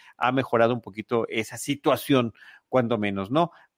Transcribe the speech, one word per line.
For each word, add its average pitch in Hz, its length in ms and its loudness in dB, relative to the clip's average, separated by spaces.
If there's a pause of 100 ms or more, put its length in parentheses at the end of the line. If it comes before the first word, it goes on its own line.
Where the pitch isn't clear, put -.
(180)
ha 123 140 0
mejorado 123 440 2
un 113 60 -6
poquito 107 480 -4
esa 113 280 -6
situación, 135 720 0 (360)
cuando 117 320 0
menos, 98 320 -4
¿no? 165 200 0 (260)